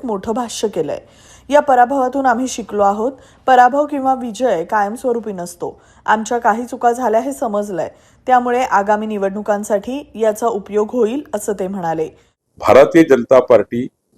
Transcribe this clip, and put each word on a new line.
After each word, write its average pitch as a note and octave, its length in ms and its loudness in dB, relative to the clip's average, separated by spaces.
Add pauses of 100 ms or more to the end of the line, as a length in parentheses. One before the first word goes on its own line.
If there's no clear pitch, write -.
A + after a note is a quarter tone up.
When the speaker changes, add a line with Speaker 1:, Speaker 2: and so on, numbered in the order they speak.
Speaker 1:
मोठं A3 280 -6
भाष्य A#3 360 -6
केलंय. D#3+ 300 -6 (520)
"या C#4+ 100 4
पराभवातून C4 680 0
आम्ही B3+ 220 0
शिकलो G#3 360 -6
आहोत. G#3 280 -2 (360)
पराभव B3+ 380 4
किंवा C4+ 280 -2
विजय A#3 500 -2
कायमस्वरूपी A3 680 -4
नसतो. F3 500 -12 (240)
आमच्या A3 320 0
काही A3+ 280 0
चुका A#3+ 260 0
झाल्या D3+ 300 0
हे C#4 120 -6
समजलंय, G3+ 560 -6 (380)
त्यामुळे B3 340 2
आगामी G#3+ 440 0
निवडणुकांसाठी G#3 1120 -4
याचा A3 320 -2
उपयोग G#3 440 -2
होईल," B3 300 0 (120)
असं G#3 200 -4
ते G3 140 -4
म्हणाले. E3 420 -4 (480)
Speaker 2:
भारतीय D3 460 8
जनता C3 360 4
पार्टी A#2+ 480 2 (300)